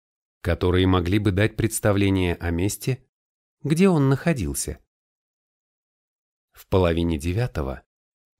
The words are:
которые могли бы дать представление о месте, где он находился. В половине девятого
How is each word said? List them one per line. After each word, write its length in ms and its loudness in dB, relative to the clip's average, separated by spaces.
которые 440 2
могли 320 2
бы 140 0
дать 240 0
представление 800 0
о 140 -6
месте, 540 -4
где 260 2
он 200 4
находился. 680 -2
В 160 -20
половине 500 2
девятого 640 -6